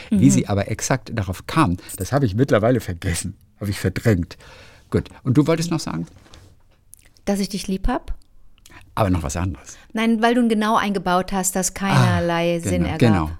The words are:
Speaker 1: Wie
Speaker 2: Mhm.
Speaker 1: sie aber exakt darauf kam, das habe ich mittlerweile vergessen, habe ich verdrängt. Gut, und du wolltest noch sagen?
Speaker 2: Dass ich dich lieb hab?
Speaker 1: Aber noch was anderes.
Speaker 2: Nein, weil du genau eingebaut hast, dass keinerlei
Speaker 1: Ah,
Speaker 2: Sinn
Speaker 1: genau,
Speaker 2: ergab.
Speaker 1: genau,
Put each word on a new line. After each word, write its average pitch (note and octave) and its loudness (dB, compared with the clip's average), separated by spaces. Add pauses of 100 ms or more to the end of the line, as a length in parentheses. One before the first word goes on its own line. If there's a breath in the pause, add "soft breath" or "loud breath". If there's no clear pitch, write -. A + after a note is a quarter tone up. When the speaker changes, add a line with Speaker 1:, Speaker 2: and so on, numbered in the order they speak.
(100)
Speaker 1:
Wie G#3 6
Speaker 2:
Mhm. - 8
Speaker 1:
sie C3 2
aber G2+ -2
exakt - -2
darauf F#2+ -6
kam, F2+ 0 (180 loud breath)
das - -8
habe C#3 2
ich F#2 0
mittlerweile A2+ 4
vergessen, F2 -4 (240)
habe G#2 -4
ich - -4
verdrängt. F#2 0 (540 loud breath)
Gut, - 0 (160 loud breath)
und B2+ 2
du D3 6
wolltest E3 0
noch D#3 -2
sagen? E3 -6 (1160 soft breath)
Speaker 2:
Dass G3+ -2
ich F#3+ -2
dich - -8
lieb F#3+ -2
hab? C4+ -4 (800 loud breath)
Speaker 1:
Aber G#2 0
noch F2 0
was D2+ -6
anderes. - -6 (160 loud breath)
Speaker 2:
Nein, A3+ 0
weil A#3+ 4
du A#3+ 2
genau G#3+ 0
eingebaut F#3 0
hast, F#3 -2
dass F#3 -2
keinerlei E3+ 2
Speaker 1:
Ah, E3+ -4
Speaker 2:
Sinn F3+ 0
Speaker 1:
genau, - -2
Speaker 2:
ergab. - -4
Speaker 1:
genau, E2 4